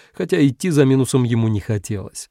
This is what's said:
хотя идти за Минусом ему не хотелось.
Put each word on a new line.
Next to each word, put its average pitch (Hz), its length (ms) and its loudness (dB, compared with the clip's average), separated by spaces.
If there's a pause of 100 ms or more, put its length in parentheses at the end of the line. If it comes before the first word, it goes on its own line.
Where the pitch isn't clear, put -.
(120)
хотя 170 340 0
идти 139 220 -2
за 147 160 4
Минусом 131 400 2
ему 117 240 0
не 107 120 0
хотелось. - 720 -8